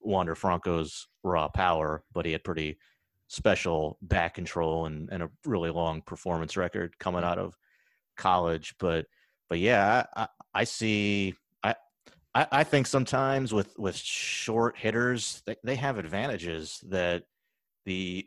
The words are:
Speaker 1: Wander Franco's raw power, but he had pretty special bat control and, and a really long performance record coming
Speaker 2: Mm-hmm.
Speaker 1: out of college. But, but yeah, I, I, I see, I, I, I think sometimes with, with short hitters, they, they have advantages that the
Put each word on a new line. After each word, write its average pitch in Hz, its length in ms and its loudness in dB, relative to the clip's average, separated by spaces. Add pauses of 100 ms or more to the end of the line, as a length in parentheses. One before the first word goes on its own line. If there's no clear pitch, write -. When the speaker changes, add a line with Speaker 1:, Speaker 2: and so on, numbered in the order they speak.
Speaker 1:
Wander 92 340 2
Franco's 85 720 0 (160)
raw 85 260 2
power, 78 540 2 (100)
but 85 140 -4
he 80 60 0
had 80 120 -4
pretty 80 340 -4 (500)
special 85 720 0
bat 87 320 0
control 82 520 -2
and, 78 240 -8
and 92 120 -6
a 82 80 -6 (160)
really 87 240 0
long 80 320 -2
performance 82 540 -4
record 90 420 -2
coming 90 240 -2
Speaker 2:
Mm-hmm. 87 80 0
Speaker 1:
out 87 80 0
of 92 160 -6 (600)
college. 85 640 0
But, 82 280 0 (420)
but 87 100 -2
yeah, 104 460 4 (120)
I, 110 60 -2
I, - 60 -4 (260)
I 98 100 2
see, 104 720 0 (280)
I, 110 120 2 (600)
I, 120 180 6
I 147 120 6
think 143 220 2
sometimes 135 640 0
with, 101 260 0
with 95 180 -2
short - 800 0
hitters, 117 680 0
they, 110 180 -6
they 123 120 0
have 127 220 -2
advantages 85 800 -6 (100)
that 87 360 0 (640)
the 92 400 -4